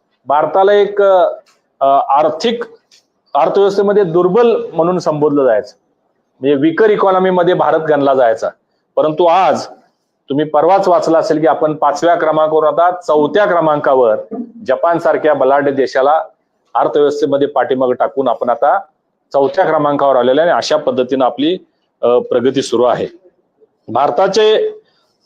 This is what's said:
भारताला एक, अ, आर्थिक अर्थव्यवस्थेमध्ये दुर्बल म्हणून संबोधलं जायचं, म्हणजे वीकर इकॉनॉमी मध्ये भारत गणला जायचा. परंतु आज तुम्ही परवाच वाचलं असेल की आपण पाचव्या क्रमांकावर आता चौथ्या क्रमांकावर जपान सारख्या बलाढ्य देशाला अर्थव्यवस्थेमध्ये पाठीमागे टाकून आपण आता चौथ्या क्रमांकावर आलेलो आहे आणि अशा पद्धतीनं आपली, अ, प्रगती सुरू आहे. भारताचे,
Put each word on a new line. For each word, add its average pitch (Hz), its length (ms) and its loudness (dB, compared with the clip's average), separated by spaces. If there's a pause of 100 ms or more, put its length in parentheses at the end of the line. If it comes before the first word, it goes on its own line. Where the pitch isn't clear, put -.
(260)
भारताला 156 480 2
एक, 202 280 2
अ, - 840 0 (220)
आर्थिक 156 560 0 (720)
अर्थव्यवस्थेमध्ये 196 720 2
दुर्बल 185 680 0
म्हणून 170 260 0
संबोधलं 147 460 0
जायचं, 107 280 0 (680)
म्हणजे 139 160 0
वीकर 165 340 2
इकॉनॉमी 185 400 0
मध्ये 180 240 0
भारत 156 260 0 (100)
गणला 139 240 2
जायचा. 113 360 0 (460)
परंतु 156 300 0
आज 165 400 2 (640)
तुम्ही 147 160 -2
परवाच 165 420 2
वाचलं 165 300 2
असेल 156 220 0
की 156 80 0
आपण 151 280 0
पाचव्या 165 400 0
क्रमांकावर 156 520 0
आता 165 240 0
चौथ्या 156 540 0
क्रमांकावर 147 680 2 (520)
जपान 170 300 0
सारख्या 151 360 0
बलाढ्य 139 380 0
देशाला 135 520 0 (500)
अर्थव्यवस्थेमध्ये 143 760 0
पाठीमागे 127 460 -2
टाकून 127 340 -4
आपण 120 220 -2
आता 147 300 0 (540)
चौथ्या 139 320 0
क्रमांकावर 147 500 0
आलेलो 127 260 2
आहे 170 80 0
आणि 135 80 0
अशा 151 200 -2
पद्धतीनं 131 480 -2
आपली, 147 320 -2 (440)
अ, 120 60 0
प्रगती 123 540 0
सुरू 120 220 -2
आहे. 110 240 0 (800)
भारताचे, 190 840 0 (540)